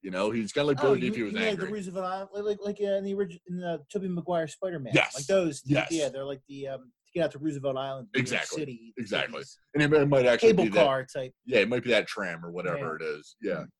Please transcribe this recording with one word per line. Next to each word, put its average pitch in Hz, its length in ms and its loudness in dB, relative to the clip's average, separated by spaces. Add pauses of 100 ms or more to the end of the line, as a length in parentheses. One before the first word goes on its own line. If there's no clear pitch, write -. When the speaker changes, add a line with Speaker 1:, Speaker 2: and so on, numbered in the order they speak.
Speaker 1:
You 95 100 -8
know, 98 200 0
he's 113 220 -2
kinda 143 140 2
like 139 160 2
Speaker 2:
Oh, - 120 6
Speaker 1:
Billy - 40 -2
Dee 123 80 -2
Speaker 2:
you, 208 40 0
Speaker 1:
if 214 60 -4
he 233 60 -2
was 208 100 -4
Speaker 2:
you 220 60 -2
mean 226 80 2
like 214 60 0
Speaker 1:
angry. 185 140 -4
Speaker 2:
the 202 60 -6
Roosevelt 185 320 -6
Island, 190 280 -6
like, 208 120 -6
like, 208 160 -2
like, 202 200 -6
uh, 202 160 0
in 196 80 -4
the 196 100 -4
orig-, 180 320 -4
in 180 100 -6
the 170 220 -4 (120)
Tobey 190 180 -4
Maguire 175 380 -2
Spider-Man. 147 460 -8
Speaker 1:
Yes. - 220 2
Speaker 2:
Like 143 100 -10
those. 175 400 0
Speaker 1:
Yes. 139 260 0
Speaker 2:
Yeah, 151 180 0
they're 135 160 -10
like 139 220 -10
the, 139 200 -12
um, 127 240 -12 (160)
to - 60 -20
get 170 120 -2
out 147 60 -2
to 143 80 -14
Roosevelt 139 380 -4
Island, 135 360 -6
New 135 60 0
York 135 40 0
Speaker 1:
Exactly. 117 380 -4
Speaker 2:
City, 117 360 -12
Speaker 1:
Exactly. 95 460 -4
Speaker 2:
cities. - 140 -20 (160)
Speaker 1:
And 147 100 4
it, 147 100 4
it 147 160 8
might 135 160 6
actually 120 240 8
Speaker 2:
Cable 170 160 6
Speaker 1:
be 107 60 2
that - 140 6
Speaker 2:
car 131 200 2
type. 131 260 -8 (140)
Speaker 1:
Yeah, 123 140 4
it 98 100 4
might 123 140 0
be 123 80 -4
that 104 160 4
tram 85 380 -6
or 85 60 -10
whatever 85 500 -4
Speaker 2:
Yeah. 80 60 -6
Speaker 1:
it 76 100 -6
is. - 240 -20
Yeah. 82 220 -4 (160)